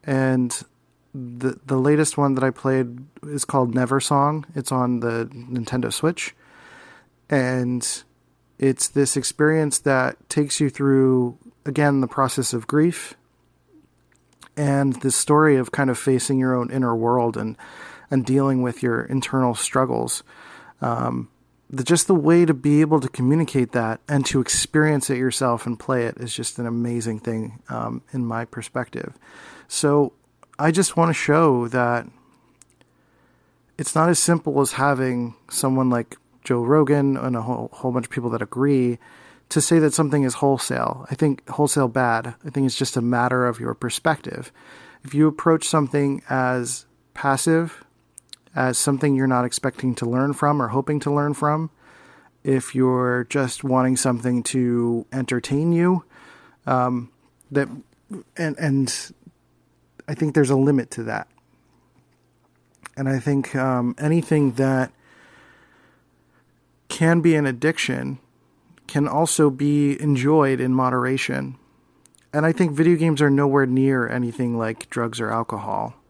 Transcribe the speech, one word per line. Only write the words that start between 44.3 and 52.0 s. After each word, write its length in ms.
If 100
you 140
approach 400
something 640
as 560
passive, 720
as 220
something 380
you're 120
not 180
expecting 500
to 100
learn 280
from 280
or 80
hoping 320
to 100
learn 220
from, 360